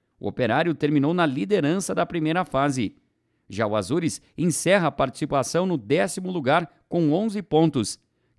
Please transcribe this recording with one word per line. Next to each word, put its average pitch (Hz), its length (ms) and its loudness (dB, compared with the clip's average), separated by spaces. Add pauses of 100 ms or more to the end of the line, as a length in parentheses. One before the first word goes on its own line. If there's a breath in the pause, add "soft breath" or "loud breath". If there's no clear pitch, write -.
(200)
O - 80 -6
Operário 127 460 0
terminou 147 400 2
na 175 120 2
liderança 180 680 0
da 175 120 0
primeira 165 400 -2
fase. 131 500 -2 (540)
Já 104 180 -2
o 104 80 -2
Azures 131 460 -2 (160 soft breath)
encerra 170 500 2
a - 40 -2
participação 143 760 -2
no 175 120 0
décimo 180 540 -2
lugar 160 400 0 (160 soft breath)
com 165 240 2
onze 202 300 -2
pontos, 156 580 2 (400)